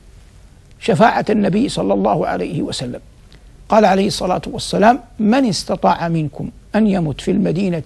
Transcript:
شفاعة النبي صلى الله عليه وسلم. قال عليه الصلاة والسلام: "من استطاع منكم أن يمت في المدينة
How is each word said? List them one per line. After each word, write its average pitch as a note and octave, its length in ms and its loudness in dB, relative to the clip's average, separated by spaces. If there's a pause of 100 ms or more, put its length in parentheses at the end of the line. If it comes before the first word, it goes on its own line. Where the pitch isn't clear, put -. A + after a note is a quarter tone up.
(800)
شفاعة G3+ 480 2
النبي G#3 400 0
صلى F#3+ 240 -2
الله G3 340 0
عليه F#2 340 -4
وسلم. B2 380 -8 (720)
قال G#3+ 160 6
عليه G3 220 2
الصلاة F#3 400 -4
والسلام: A3 520 0 (200)
"من A#3 260 2
استطاع F#3 600 -2
منكم D#3+ 420 -4 (260)
أن A3 120 4
يمت E3+ 340 -2
في F#3 100 -2
المدينة F3 540 0